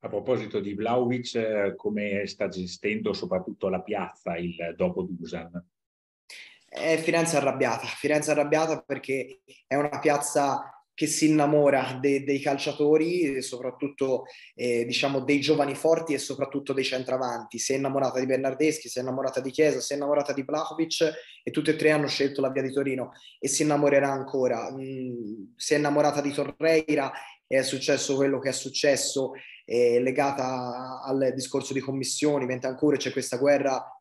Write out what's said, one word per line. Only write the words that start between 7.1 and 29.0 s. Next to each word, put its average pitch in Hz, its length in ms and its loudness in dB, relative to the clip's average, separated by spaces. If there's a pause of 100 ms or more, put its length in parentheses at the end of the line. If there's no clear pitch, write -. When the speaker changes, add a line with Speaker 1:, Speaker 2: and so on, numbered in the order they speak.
Speaker 2:
è 139 40 4
arrabbiata, 131 460 0
Firenze 151 440 0
è - 20 4
arrabbiata 151 480 2
perché 135 600 -6 (240)
è - 80 -2
una 143 240 0
piazza 143 680 2 (280)
che 156 120 -2
si 156 240 4
innamora 143 680 4
de-, 139 220 2
dei 139 160 0
calciatori, 151 960 2
e 131 40 -2
soprattutto, 131 840 -4 (300)
eh, 120 300 0
diciamo, 135 360 0
dei 139 200 2
giovani 139 340 2
forti 160 380 2
e 139 60 0
soprattutto 139 560 -6
dei 135 100 0
centravanti. 127 720 -4
Si - 140 -2
è 135 40 0
innamorata 135 440 0
di 127 60 0
Bernardeschi, 135 640 0
si - 80 -6
è - 20 -4
innamorata 131 400 -4
di 131 100 -6
Chiesa, 143 300 4
si - 140 -6
è - 20 -4
innamorata 143 380 0
di 139 80 -4
Vlahovic, 156 680 -2 (300)
e - 80 -6
tutte 151 200 0
e 151 60 4
tre 151 160 4
hanno 147 160 2
scelto 139 340 0
la 131 80 0
via 135 100 -2
di 131 100 -2
Torino 131 420 -2 (280)
e - 80 -4
si - 140 0
innamorerà 143 480 4
ancora. 127 600 -2
Mm, 127 840 -10
si - 160 0
è 147 60 4
innamorata 147 420 2
di 143 100 0
Torreira, 147 800 0 (360)
e 131 120 2
è 135 40 2
successo 135 520 0
quello 135 240 2
che 135 120 -2
è - 20 -2
successo, 135 800 0 (320)